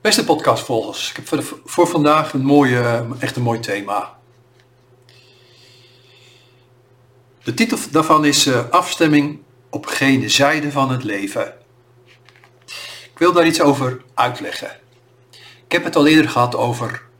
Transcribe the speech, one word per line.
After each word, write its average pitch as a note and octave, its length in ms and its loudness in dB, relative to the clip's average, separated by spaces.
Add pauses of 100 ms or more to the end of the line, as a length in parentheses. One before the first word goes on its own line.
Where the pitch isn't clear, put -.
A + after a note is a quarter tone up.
Beste G#3+ 240 0
podcastvolgers, - 840 -2
ik - 60 -14
heb - 120 -14
voor D3+ 100 -2
de, - 260 -10
voor F3 220 2
vandaag D#3 460 0
een C3 120 -2
mooie, B2 640 2 (120)
echt - 180 -8
een B2 60 -2
mooi A#2 180 -2
thema. G2+ 580 -6 (3250)
De B2 120 -6
titel A3+ 240 0 (120)
daarvan D#3 340 2
is, C#3+ 220 2
eh, B2 240 0
Afstemming D3+ 680 2 (300)
op - 160 -10
gene C3+ 420 0
zijde D3 440 2
van C3+ 180 0
het B2+ 140 -4
leven. G2 500 -6 (1600)
Ik - 60 -20
wil F3 140 4
daar F3 140 6
iets D#3+ 140 0
over C3 420 0 (120)
uitleggen. - 560 -6 (920)
Ik - 80 -8
heb E3+ 120 0
het E3+ 120 -2
al D3 100 6
eerder D#3 240 6
gehad B2 240 0
over A#2+ 480 -4 (180)